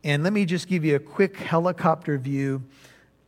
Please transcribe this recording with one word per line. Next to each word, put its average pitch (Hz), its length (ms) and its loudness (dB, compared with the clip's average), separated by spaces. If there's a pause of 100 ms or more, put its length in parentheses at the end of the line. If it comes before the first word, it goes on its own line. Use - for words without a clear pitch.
and 147 180 2
let 190 100 2
me 208 120 2
just 170 240 -2
give 175 160 0
you 147 120 4
a 139 40 -4
quick 190 360 0
helicopter 165 840 0
view 135 440 -2 (640)